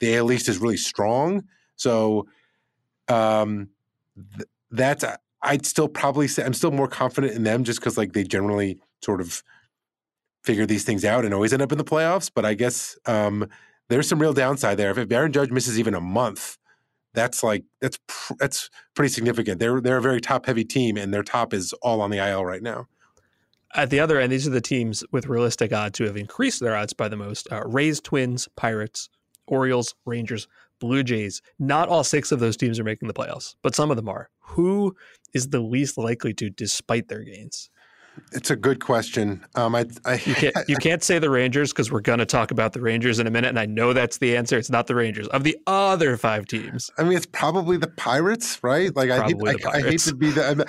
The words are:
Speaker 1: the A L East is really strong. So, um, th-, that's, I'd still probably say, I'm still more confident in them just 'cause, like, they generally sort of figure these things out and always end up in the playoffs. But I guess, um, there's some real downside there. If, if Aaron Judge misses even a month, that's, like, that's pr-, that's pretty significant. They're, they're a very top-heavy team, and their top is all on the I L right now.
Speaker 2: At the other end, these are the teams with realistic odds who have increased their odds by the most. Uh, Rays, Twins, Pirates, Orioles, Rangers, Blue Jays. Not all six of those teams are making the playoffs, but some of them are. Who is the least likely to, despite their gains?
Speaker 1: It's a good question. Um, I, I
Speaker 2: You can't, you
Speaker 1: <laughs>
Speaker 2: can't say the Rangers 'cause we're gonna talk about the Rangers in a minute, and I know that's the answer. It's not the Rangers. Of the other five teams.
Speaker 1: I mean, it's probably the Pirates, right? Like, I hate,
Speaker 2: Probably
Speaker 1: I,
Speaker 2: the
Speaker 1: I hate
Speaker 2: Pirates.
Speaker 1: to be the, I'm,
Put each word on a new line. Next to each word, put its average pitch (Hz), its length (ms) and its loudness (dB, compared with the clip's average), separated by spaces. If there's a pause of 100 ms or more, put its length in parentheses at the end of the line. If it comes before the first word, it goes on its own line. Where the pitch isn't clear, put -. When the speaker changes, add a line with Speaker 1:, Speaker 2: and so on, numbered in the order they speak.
Speaker 1:
the 113 140 2
A 117 40 4
L 117 140 2
East 120 160 0
is 101 100 0
really 113 180 0
strong. 139 680 0 (320)
So, 110 500 2 (800)
um, 107 640 2 (680)
th-, 101 120 -12 (240)
that's, 131 320 2 (380)
I'd 143 220 0
still - 220 2
probably 143 400 0
say, 135 180 -2
I'm 127 100 0
still - 180 0
more 180 160 2
confident 127 460 -2
in 113 100 0
them 113 180 2
just 117 180 -2
'cause, - 160 -2
like, 104 180 0
they 104 100 0
generally 98 560 0 (200)
sort 98 200 -2
of 85 240 -8 (1000)
figure 107 240 2
these 104 160 0
things 101 220 -2
out 113 200 2
and 104 80 0
always 107 200 2
end 131 100 2
up 135 80 0
in 147 80 0
the 147 60 -4
playoffs. 160 500 0
But 110 100 0
I 107 100 0
guess, 120 520 -4
um, 104 420 0 (400)
there's 143 200 2
some 165 120 2
real 156 120 4
downside 131 440 2
there. 101 140 2
If, 98 80 -2
if 110 140 -2
Aaron 143 200 2
Judge 135 200 2
misses 123 260 0
even 113 160 0
a 90 60 -4
month, 98 580 -4 (560)
that's, 120 300 0
like, 104 180 0 (180)
that's 131 280 -4
pr-, - 320 -10
that's - 300 -4 (240)
pretty 143 180 2
significant. 113 480 0
They're, 120 200 2
they're 127 180 2
a 117 40 0
very 127 180 2
top-heavy 123 440 0
team, 113 320 0
and 98 180 -4
their 104 80 0
top 117 320 -2
is 90 200 -4
all 123 260 0
on 101 100 0
the 101 80 -2
I 98 120 0
L 95 140 -2
right 92 180 -6
now. 117 260 -8 (840)
Speaker 2:
At 143 140 2
the 139 120 4
other 156 200 4
end, 127 100 2
these 135 160 0
are 151 40 0
the 127 100 2
teams 117 420 -2 (100)
with 135 160 -2
realistic 117 440 0
odds 104 260 -2
who 120 60 0
have 101 120 -2
increased 226 440 -2
their 113 160 0
odds 104 160 -4
by 110 160 -4
the 104 80 -8
most. 104 340 -10
Uh, 107 140 -6
Rays, 143 380 0
Twins, 123 520 -2
Pirates, 110 540 -4 (380)
Orioles, 127 480 0 (100)
Rangers, 117 420 -6 (320)
Blue 127 240 0
Jays. 110 380 -2 (180)
Not 143 300 2
all 160 160 4
six - 280 0
of 135 80 2
those 113 180 2
teams 117 200 0
are 113 60 -4
making 110 240 -4
the 101 60 -6
playoffs, - 480 -8
but 135 120 0
some 151 160 2
of 135 60 0
them 110 140 -6
are. - 180 -10 (120)
Who 190 540 0 (380)
is 131 160 -4
the 139 120 0
least 123 360 -2
likely 117 380 -2
to, 104 160 -6
despite - 580 -4
their 107 140 -10
gains? 104 480 -16 (600)
Speaker 1:
It's - 180 -4
a 127 60 2
good 123 280 0
question. 110 580 0 (120)
Um, 117 200 0
I, 120 120 0 (180)
I 127 220 0
Speaker 2:
You 139 80 0
can't, 131 200 2 (140)
you 143 80 2
Speaker 1:
<laughs> 127 40 -4
Speaker 2:
can't 160 220 2
say 175 160 2
the 151 120 2
Rangers 127 420 2
'cause 117 180 -2
we're 107 120 -2
gonna 117 240 2
talk 117 240 2
about 110 240 0
the 120 80 -6
Rangers 117 360 2
in 117 80 2
a 117 40 0
minute, 117 180 2
and 120 100 0
I 110 60 0
know 113 300 2
that's 123 240 2
the 120 180 2
answer. 120 220 2
It's 110 100 -2
not 120 180 2
the 127 80 -2
Rangers. 107 340 0
Of 135 160 0
the 156 120 2 (100)
other 190 520 2
five 107 260 0
teams. 117 540 -6
Speaker 1:
I 156 60 2
mean, 180 120 4
it's - 80 -2
probably 175 540 0
the 175 100 -2
Pirates, 170 760 0
right? 151 320 2
Like, 131 140 2
I 127 160 2
hate, 107 140 0
Speaker 2:
Probably 104 120 0
Speaker 1:
I, - 40 2
Speaker 2:
the - 140 -6
Speaker 1:
I - 80 0
hate 147 80 2
Speaker 2:
Pirates. 165 200 0
Speaker 1:
to 156 100 -2
be 147 160 2
the, 139 160 2
I'm, 147 220 2